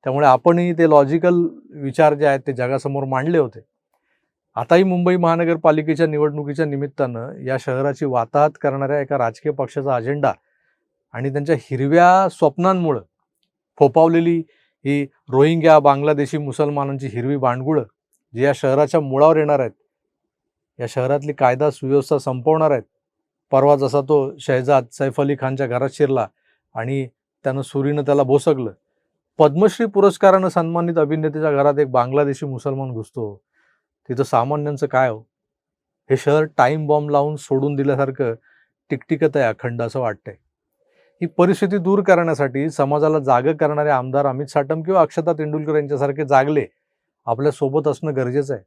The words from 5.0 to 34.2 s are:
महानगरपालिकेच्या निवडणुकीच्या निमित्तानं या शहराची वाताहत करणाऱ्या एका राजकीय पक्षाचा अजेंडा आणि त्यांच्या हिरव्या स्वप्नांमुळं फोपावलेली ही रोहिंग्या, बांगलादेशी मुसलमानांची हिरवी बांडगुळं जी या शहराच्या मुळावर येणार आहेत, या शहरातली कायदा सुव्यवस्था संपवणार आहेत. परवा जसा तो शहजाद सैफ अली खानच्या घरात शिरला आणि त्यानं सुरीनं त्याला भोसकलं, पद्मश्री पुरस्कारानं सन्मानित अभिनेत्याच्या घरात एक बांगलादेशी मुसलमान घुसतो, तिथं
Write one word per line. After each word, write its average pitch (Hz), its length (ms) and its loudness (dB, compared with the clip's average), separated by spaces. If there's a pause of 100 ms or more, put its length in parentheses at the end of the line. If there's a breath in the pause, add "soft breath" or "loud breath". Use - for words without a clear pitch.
महानगरपालिकेच्या 165 920 0
निवडणुकीच्या 147 600 -2
निमित्तानं 139 720 -6
या 131 220 -6
शहराची 135 440 -4
वाताहत 139 460 0 (100)
करणाऱ्या 139 400 -2
एका 139 180 -4
राजकीय 120 340 -4
पक्षाचा 135 440 -4
अजेंडा 131 360 -2 (840)
आणि 131 180 -6
त्यांच्या 147 280 -2
हिरव्या 170 680 2
स्वप्नांमुळं 175 720 0 (760)
फोपावलेली 165 600 4 (460)
ही 143 220 -2 (240)
रोहिंग्या, 156 480 6
बांगलादेशी 143 600 2
मुसलमानांची 139 680 -4
हिरवी 127 300 -4
बांडगुळं 131 480 0 (500)
जी 120 100 -2
या 143 100 2
शहराच्या 143 460 2
मुळावर 147 360 4
येणार 147 240 2
आहेत, 117 100 -4 (1080)
या 123 100 -8
शहरातली 139 440 -4
कायदा 135 380 2
सुव्यवस्था 139 480 -2
संपवणार 147 520 0
आहेत. 123 120 -2 (680)
परवा 139 240 4
जसा 139 240 0
तो 139 380 0
शहजाद 131 540 0
सैफ 135 280 -4
अली 139 200 0
खानच्या 135 260 -4
घरात 123 260 -4
शिरला 131 340 -2 (480)
आणि 131 320 -6 (380)
त्यानं 135 180 -4
सुरीनं 143 400 -4
त्याला 143 200 2
भोसकलं, 131 500 0 (680)
पद्मश्री 175 480 4
पुरस्कारानं 190 640 4
सन्मानित 170 500 -2
अभिनेत्याच्या 156 540 -2
घरात 139 260 2
एक 139 120 0
बांगलादेशी 135 560 0
मुसलमान 135 440 -8
घुसतो, 110 520 -10 (680)
तिथं 127 140 -4